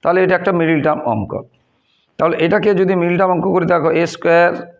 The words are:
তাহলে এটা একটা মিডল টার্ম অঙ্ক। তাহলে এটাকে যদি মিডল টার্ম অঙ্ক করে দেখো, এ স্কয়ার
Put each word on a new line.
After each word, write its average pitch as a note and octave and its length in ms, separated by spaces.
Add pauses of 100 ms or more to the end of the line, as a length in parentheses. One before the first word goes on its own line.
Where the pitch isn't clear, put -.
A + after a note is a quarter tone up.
তাহলে F3 220
এটা F#3 160
একটা F#3+ 180
মিডল D#3+ 280
টার্ম D3+ 140 (120)
অঙ্ক। G#2+ 200 (840)
তাহলে E3 160 (100)
এটাকে G3+ 260 (100)
যদি F#3+ 200
মিডল F3 180
টার্ম F#3 160
অঙ্ক E3+ 200
করে F3 180
দেখো, D#3+ 180 (100)
এ E3+ 40 (100)
স্কয়ার E3+ 380 (280)